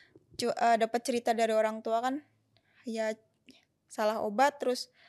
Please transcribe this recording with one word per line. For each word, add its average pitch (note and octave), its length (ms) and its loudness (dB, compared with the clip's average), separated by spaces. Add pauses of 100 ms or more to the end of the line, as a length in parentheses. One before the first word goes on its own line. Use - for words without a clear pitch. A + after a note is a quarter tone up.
(340)
Cu-, A#3+ 160 -2
eh, A#3 260 4
dapat A3 240 0
cerita A#3+ 320 -2
dari A3 200 2
orang A3 280 0
tua A3+ 200 -2
kan, C4 180 -2 (640)
ya A3 300 -4 (760)
salah G#3+ 340 -2
obat C4 380 2
terus, B3 300 -4 (200)